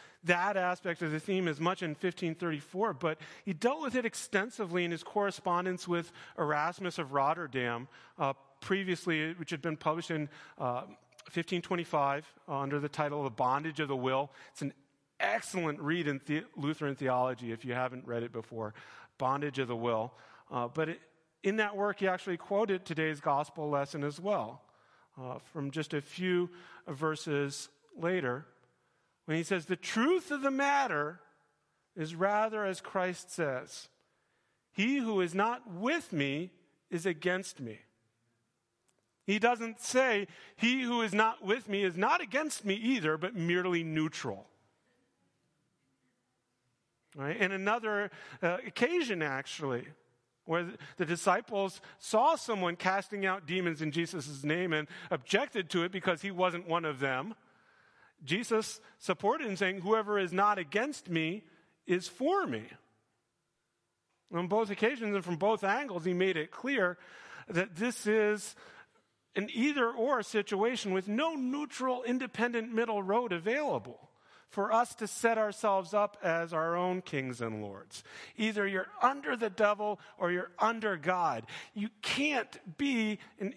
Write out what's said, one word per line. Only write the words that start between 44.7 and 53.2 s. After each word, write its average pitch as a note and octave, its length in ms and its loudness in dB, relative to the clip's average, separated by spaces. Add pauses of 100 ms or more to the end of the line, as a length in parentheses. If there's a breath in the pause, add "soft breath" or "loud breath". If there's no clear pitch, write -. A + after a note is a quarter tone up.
Right? D3 220 -4
In G3 160 2
another, G#3 580 0 (320 loud breath)
uh, F3+ 240 2
occasion, A#3+ 560 0
actually, C3+ 640 -2 (600)
where E3+ 180 0
th-, E3+ 120 -10 (200 loud breath)
the F3 100 0
disciples G3 760 0 (180 loud breath)
saw C#4+ 360 4
someone F#3+ 400 0
casting G3 500 0